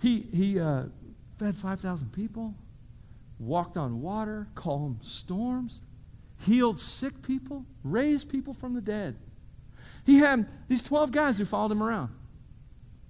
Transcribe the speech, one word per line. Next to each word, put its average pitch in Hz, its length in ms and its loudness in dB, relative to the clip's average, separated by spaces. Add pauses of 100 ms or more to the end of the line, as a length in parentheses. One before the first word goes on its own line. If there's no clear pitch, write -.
He, 240 180 4
he, 190 400 2
uh, 143 240 2 (540)
fed 208 180 -2
five 190 240 -4
thousand 165 320 -4
people, 220 420 -6 (840)
walked 175 400 -2
on 123 240 -2
water, 214 520 -4
calmed 143 480 -4
storms, 240 800 -6 (600)
healed 233 360 6
sick - 440 -4
people, 262 420 -6 (200)
raised 269 440 2
people 269 240 -4
from 247 220 -6
the 240 80 -4
dead. 202 340 -4 (880)
He 277 140 10
had 277 280 6 (220)
these 254 140 4
twelve 294 280 2
guys 277 280 2
who 202 80 0
followed 208 260 0
him 214 100 0
around. 208 280 -2 (1000)